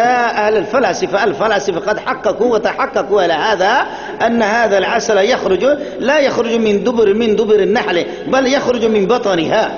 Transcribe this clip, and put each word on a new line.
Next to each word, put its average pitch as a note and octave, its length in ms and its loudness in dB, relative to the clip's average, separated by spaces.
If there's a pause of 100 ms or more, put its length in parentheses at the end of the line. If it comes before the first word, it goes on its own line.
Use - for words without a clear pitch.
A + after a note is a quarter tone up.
(340)
اہل G#3+ 220 0
الفلاسفہ، G3 600 -2
الفلاسفہ G3 640 0
قد G#3 300 -4
حققوا G#3+ 380 -2
وتحققوا G#3 760 0
على E3+ 100 0
هذا، G3+ 500 0 (360)
ان A#3 220 2
هذا G#3+ 340 2
العسل G3+ 420 0 (120)
يخرج، F#3+ 340 0 (340)
لا C4+ 200 0
يخرج A3+ 340 0
من G#3+ 340 0
دبر، A3+ 280 2
من G#3+ 240 0
دبر G#3+ 200 4
النحل، F#3 440 0 (240)
بل C4 280 2
يخرج B3 300 0
من A3 200 2
بطنها F#3 720 0